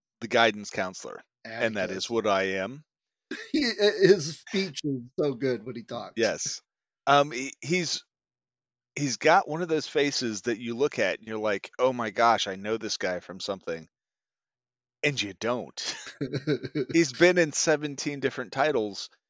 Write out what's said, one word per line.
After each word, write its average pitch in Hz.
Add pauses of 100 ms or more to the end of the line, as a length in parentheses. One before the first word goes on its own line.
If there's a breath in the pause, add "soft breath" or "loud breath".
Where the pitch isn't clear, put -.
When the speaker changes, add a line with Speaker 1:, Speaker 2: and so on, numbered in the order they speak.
(200)
Speaker 1:
the 113
guidance 110
counselor, - (220)
and 113
that 92
is 95
Speaker 2:
Atticus. -
Speaker 1:
what 113
I 98
am. 95 (480)
Speaker 2:
<laughs> - (160)
He, 294
uh, 208 (120)
his 170
speech 190
is 135 (180)
so 147
good 117
when 123
he 117
talks. 104
Speaker 1:
Yes. 104 (480)
Um, 143
he, 131
he's, 165 (880)
he's 143
got 165
one 160
of 170
those 156
faces 131
that 113
you 117
look 135
at 92
and 107
you're 110
like, 107
"Oh 127
my 117
gosh, 113
I 98
know 107
this 110
guy 92
from 95
something." 85 (1120)
And 143
you 98
don't. 117 (240)
Speaker 2:
<laughs> 139
Speaker 1:
He's 160
been 180
in 160
seventeen 147
different 127
titles, 135 (200)